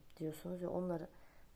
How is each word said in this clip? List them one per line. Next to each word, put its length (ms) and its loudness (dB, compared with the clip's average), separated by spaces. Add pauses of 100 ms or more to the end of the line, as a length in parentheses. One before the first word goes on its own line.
(160)
diyorsunuz 460 0
ve 60 4
onları 400 4 (480)